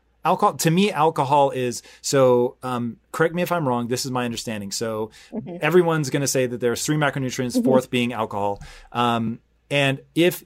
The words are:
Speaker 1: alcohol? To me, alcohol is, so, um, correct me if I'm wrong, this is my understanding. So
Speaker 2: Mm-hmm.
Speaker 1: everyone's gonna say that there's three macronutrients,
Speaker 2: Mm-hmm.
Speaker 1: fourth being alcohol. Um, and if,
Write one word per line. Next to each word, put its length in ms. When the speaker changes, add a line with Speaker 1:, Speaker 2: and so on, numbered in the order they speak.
Speaker 1:
alcohol? 340
To 120
me, 220
alcohol 580
is, 320
so, 600
um, 360
correct 220
me 80
if 100
I'm 160
wrong, 200
this 180
is 60
my 140
understanding. 460
So 380
Speaker 2:
Mm-hmm. 280
Speaker 1:
everyone's 500
gonna 160
say 180
that 140
there's 260
three 120
macronutrients, 580
Speaker 2:
Mm-hmm. 100
Speaker 1:
fourth 240
being 240
alcohol. 480
Um, 480
and 300
if, 300